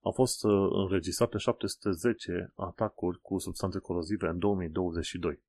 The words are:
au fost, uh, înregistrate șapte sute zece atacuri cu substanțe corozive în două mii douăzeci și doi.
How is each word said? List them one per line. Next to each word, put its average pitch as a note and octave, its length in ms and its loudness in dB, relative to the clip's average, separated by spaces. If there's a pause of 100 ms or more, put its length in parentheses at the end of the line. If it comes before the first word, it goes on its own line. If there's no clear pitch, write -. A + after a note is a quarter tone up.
au G2 100 0
fost, - 320 2
uh, G2+ 280 6
înregistrate F#2+ 640 2
șapte A#2 300 0
sute - 240 -2
zece F#2 640 -2
atacuri F2+ 680 -4
cu G2 160 -4
substanțe F#2 420 -4
corozive F2 480 -4
în E2+ 120 -2
două G2+ 160 2
mii F2+ 140 -2
douăzeci E2+ 360 -2
și - 120 -8
doi. E2 320 -4